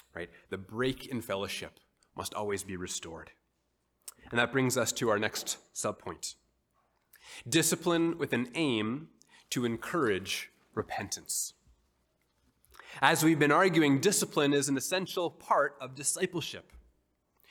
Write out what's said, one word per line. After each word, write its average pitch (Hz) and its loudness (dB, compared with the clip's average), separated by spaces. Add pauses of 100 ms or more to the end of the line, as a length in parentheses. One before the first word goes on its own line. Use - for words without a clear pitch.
(140)
Right? 85 -10 (200)
The 95 -6
break 120 -4
in 120 -6
fellowship 98 -6 (360)
must - -8
always 104 -2
be 95 -8
restored. 85 -10 (1000)
And 117 0
that 120 2
brings 131 2
us 117 0
to 120 -2
our 104 4
next - -4 (160)
subpoint. - -8 (1120)
Discipline 165 2
with 143 -2
an 120 -2
aim 135 0 (420)
to 123 0
encourage 113 -2 (220)
repentance. - -6 (1500)
As 147 6
we've 160 6
been 147 6
arguing, 156 6
discipline 160 2
is 143 2
an 139 0
essential 180 -2
part 147 0
of 131 -14
discipleship. 151 -6 (800)